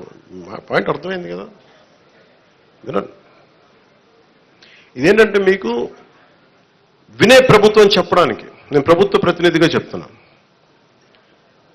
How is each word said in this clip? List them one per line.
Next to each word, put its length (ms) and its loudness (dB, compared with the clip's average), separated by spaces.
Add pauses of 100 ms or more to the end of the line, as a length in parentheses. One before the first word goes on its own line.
(480)
మా 80 -18 (140)
పాయింట్ 220 -4
అర్థమైంది 420 -12
కదా, 120 -16 (1400)
వినండి. 280 -8 (1900)
ఇదేంటంటే 400 2 (120)
మీకు 200 -4 (1500)
వినే 200 6 (100)
ప్రభుత్వం 360 4 (100)
చెప్పడానికి, 500 -2 (260)
నేను 180 0
ప్రభుత్వ 340 2
ప్రతినిధిగా 500 0
చెప్తున్నాను. 400 -10 (1600)